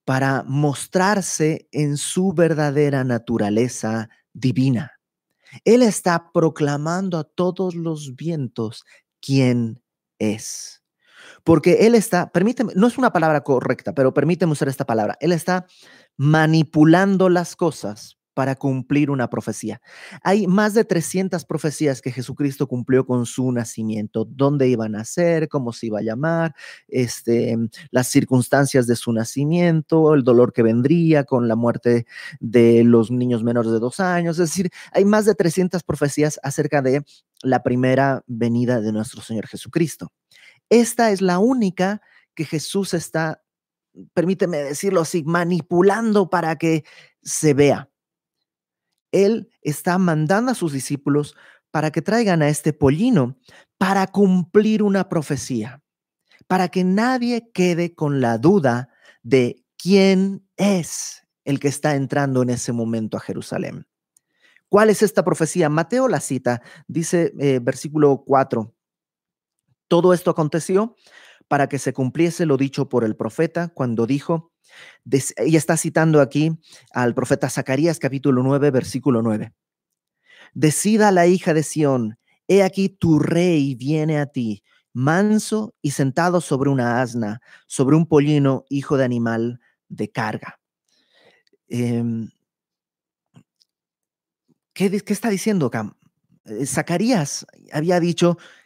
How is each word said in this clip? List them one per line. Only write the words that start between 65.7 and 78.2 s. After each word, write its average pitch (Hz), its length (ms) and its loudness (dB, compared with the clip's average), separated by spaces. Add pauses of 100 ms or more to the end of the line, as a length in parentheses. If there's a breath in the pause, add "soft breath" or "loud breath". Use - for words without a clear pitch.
la 151 100 -2
cita, 120 420 -4 (260 loud breath)
dice, 160 520 -2
eh, 135 240 2
versículo 139 600 0
cuatro, 135 500 0 (1120)
"Todo 175 260 4
esto 175 180 0
aconteció 180 640 -2 (520 soft breath)
para 139 220 0
que 139 100 -6
se 131 140 -4
cumpliese 160 520 -2
lo 143 120 2
dicho 135 320 -4
por 117 160 0
el 110 100 -2
profeta 160 540 -4
cuando 117 360 -4
dijo", 143 460 -4 (540 loud breath)
des-, 131 280 -2 (120)
y 160 100 4
está 156 220 2
citando 160 440 2
aquí 156 380 0 (320 soft breath)
al 123 240 -2
profeta 123 340 -2
Zacarías, 147 500 -2
capítulo 131 440 0